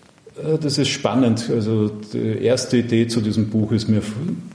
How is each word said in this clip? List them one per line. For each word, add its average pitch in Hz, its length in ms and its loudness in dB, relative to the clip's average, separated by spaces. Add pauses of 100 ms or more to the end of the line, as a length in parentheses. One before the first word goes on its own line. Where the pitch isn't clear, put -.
(360)
Äh, 151 220 -2
das 147 200 -2
ist 139 100 2
spannend. 113 640 2
Also 107 380 2 (220)
die 110 320 -2
erste 123 320 2
Idee 113 320 2
zu 117 120 -2
diesem 107 300 0
Buch 110 220 0
ist 107 160 0
mir 107 140 2 (520)